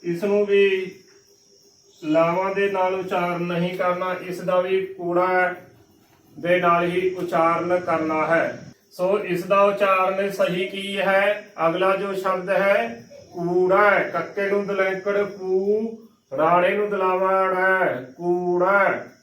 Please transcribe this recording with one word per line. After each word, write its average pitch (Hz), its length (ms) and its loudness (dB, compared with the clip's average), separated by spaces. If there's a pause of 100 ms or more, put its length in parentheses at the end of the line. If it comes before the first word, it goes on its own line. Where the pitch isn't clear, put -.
ਇਸ 170 220 -4
ਨੂੰ 208 220 2
ਵੀ 196 440 2 (1120)
ਲਾਵਾਂ 170 500 2
ਦੇ 196 160 0
ਨਾਲ 185 240 0
ਉਚਾਰਨ 180 480 -2
ਨਹੀਂ 175 340 -2
ਕਰਨਾ, 180 440 -2
ਇਸ 180 200 -10
ਦਾ 180 200 0
ਵੀ 190 260 0
ਕੂੜਾ 180 680 0 (880)
ਦੇ 175 200 2
ਨਾਲ 175 240 2
ਹੀ 185 300 0
ਉਚਾਰਨ 175 680 0
ਕਰਨਾ 160 460 -2
ਹੈ। 156 480 -2 (180)
ਸੋ 190 260 0
ਇਸ 175 260 -2
ਦਾ 196 180 4
ਉਚਾਰਨ 190 680 2
ਸਹੀ 185 360 -2
ਕੀ 196 320 -8
ਹੈ? 196 540 0 (160)
ਅਗਲਾ 190 280 2
ਜੋ 196 160 -4
ਸ਼ਬਦ 185 380 -2
ਹੈ 202 540 0 (280)
ਕੂੜਾ, 180 680 2
ਕੱਕੇ 175 520 -4
ਨੂੰ 202 160 0
ਦਲੈਂਕੜ 190 580 -2
ਕੂ, 196 760 -2 (380)
ਰਾੜੇ 175 400 2
ਨੂੰ 208 140 -2
ਦਲਾਵਾਂ 190 580 0
ੜੈ, 185 540 0
ਕੂੜੈ। 180 1040 0 (180)